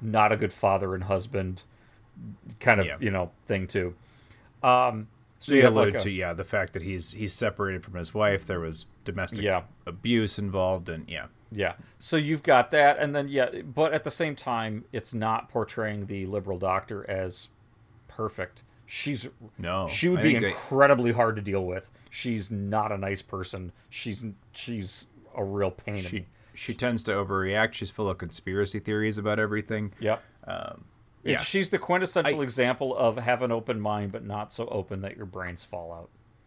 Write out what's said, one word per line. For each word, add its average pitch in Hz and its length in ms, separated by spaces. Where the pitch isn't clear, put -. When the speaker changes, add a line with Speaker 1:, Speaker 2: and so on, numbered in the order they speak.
Speaker 1:
not 107 320
a 110 40
good 101 160
father 98 420
and 92 100
husband 95 580
kind 110 220
of, 90 60
Speaker 2:
Yeah. 71 140
Speaker 1:
you 113 100
know, 92 200
thing 95 220
too. 90 260
Um, 123 420
so - 140
Speaker 2:
They 139 60
Speaker 1:
you 131 60
have, 113 120
Speaker 2:
allude 104 180
Speaker 1:
like, 107 80
a - 20
Speaker 2:
to, 101 60
yeah, 92 220
the 85 120
fact 92 280
that 82 100
he's, 90 300
he's 101 200
separated 95 520
from 95 100
his 87 180
wife. 101 340
There 92 140
was 80 260
domestic 98 380
Speaker 1:
Yeah. 95 200
Speaker 2:
abuse 110 540
involved, 92 480
and 80 200
yeah. 78 180
Speaker 1:
Yeah. 95 220
So - 160
you've 151 260
got 127 300
that, 147 260
and 143 160
then, 143 140
yeah, 139 340
but 151 320
at 151 100
the 147 60
same 151 260
time, 113 560
it's - 220
not 110 340
portraying 107 580
the 98 200
liberal 95 320
doctor 95 500
as 95 400
perfect. - 540
She's - 420
Speaker 2:
No, 92 320
Speaker 1:
she 160 200
would 180 100
Speaker 2:
I - 40
Speaker 1:
be 110 80
Speaker 2:
think 117 120
they 101 60
Speaker 1:
incredibly 131 640
hard 113 240
to 107 60
deal 98 220
with. 90 260
She's 110 400
not 107 420
a 101 60
nice 98 240
person. 92 500
She's, 113 360
she's 104 540
a 113 100
real 98 260
pain 104 280
in 92 60
Speaker 2:
She, 87 140
Speaker 1:
the 90 60
Speaker 2:
she - 200
tends 120 300
to 113 80
overreact. 98 600
She's - 180
full 104 200
of 90 80
conspiracy 95 640
theories 107 360
about 104 220
everything. 107 640
Speaker 1:
Yep. 110 220
Speaker 2:
Um, - 380
Speaker 1:
It's, - 100
Speaker 2:
yeah. - 60
Speaker 1:
she's 190 320
the 190 80
quintessential 175 640
Speaker 2:
I - 20
Speaker 1:
example 127 540
of 117 200
have 120 260
an 123 100
open 113 280
mind, 104 320
but 113 120
not 104 280
so 117 140
open 95 360
that 98 140
your 104 100
brains 90 380
fall 85 280
out. 85 180